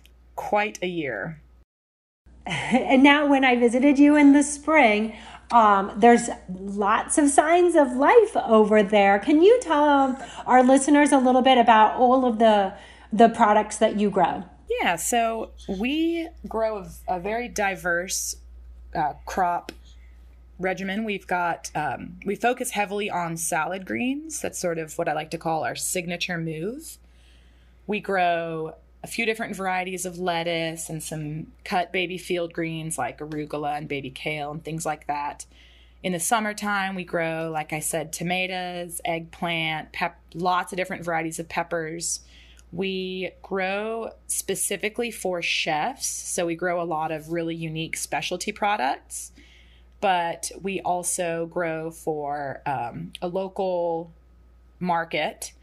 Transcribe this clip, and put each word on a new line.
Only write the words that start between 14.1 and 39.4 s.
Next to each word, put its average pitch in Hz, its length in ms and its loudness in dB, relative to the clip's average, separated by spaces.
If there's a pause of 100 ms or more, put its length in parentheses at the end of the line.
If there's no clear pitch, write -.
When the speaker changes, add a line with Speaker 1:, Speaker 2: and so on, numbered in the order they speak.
Speaker 1:
Yeah, 196 160 0
so 226 560 -2 (160)
we 320 640 -2 (180)
grow 220 300 -4
a, 175 120 -12 (180)
a 185 120 -2
very 220 280 -4
diverse, 180 920 -4 (580)
uh, 151 180 -2 (120)
crop 175 460 -2 (880)
regimen. 190 440 -4
We've 202 240 -8
got, 175 480 -2
um, 151 500 -6
we 196 100 -2
focus 240 360 -2
heavily 202 380 -4
on 170 280 -4
salad 170 480 -4
greens. 262 560 -6
That's 180 180 -8
sort 170 180 -2
of 156 200 -8
what 170 120 -2
I 151 40 -2
like 156 180 -6
to 165 60 -8
call 160 260 -4
our 127 120 -4
signature 175 600 -6
move. 165 600 -8 (880)
We 208 120 -2
grow 165 760 -2 (280)
a - 40 -16
few - 180 -4
different 220 300 -4
varieties 185 500 -4
of 175 140 -10
lettuce 165 680 -4
and 160 120 -8
some 156 460 -8 (180)
cut 180 260 -2
baby 180 260 -2
field 170 360 -4
greens 160 440 -6
like 120 220 -6
arugula 151 580 -6
and 151 100 -10
baby 139 240 -8
kale 151 400 -8
and 160 120 -12
things 160 220 -8
like 151 220 -6
that. 147 380 -8 (580)
In 185 100 -4
the 170 60 -4
summertime, 208 760 -2
we 180 80 -8
grow, 165 480 -4
like 151 220 -6
I 156 60 -6
said, 156 340 -6
tomatoes, 180 920 -6
eggplant, 165 880 -4